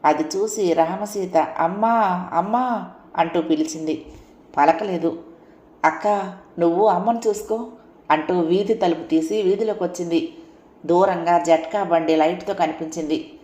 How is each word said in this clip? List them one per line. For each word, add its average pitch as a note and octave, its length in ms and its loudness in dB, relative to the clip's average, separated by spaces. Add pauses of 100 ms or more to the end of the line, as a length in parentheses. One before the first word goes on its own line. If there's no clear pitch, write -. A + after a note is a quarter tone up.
అది D#3 180 4
చూసి F#3+ 500 -2
రామసీత, F#3 640 -2
"అమ్మా, F#3+ 960 0
అమ్మా," G#3+ 580 -2 (260)
అంటూ E3 260 0
పిలిచింది. D#3 640 -2 (520)
పలకలేదు. E3 680 2 (640)
"అక్క, G3+ 480 0 (260)
నువ్వు E3+ 280 2
అమ్మను G#3+ 420 0
చూసుకో," A3 400 -4 (420)
అంటూ D#3+ 300 0
వీధి F#3 340 2
తలుపు E3+ 280 0
తీసి D#3+ 400 0
వీధిలోకి G#3 400 0
వచ్చింది. E3+ 520 -2 (520)
దూరంగా F3 520 2
జట్కా E3 440 2
బండి D#3+ 340 2
లైట్తో F3+ 380 0
కనిపించింది. D#3+ 760 -4 (120)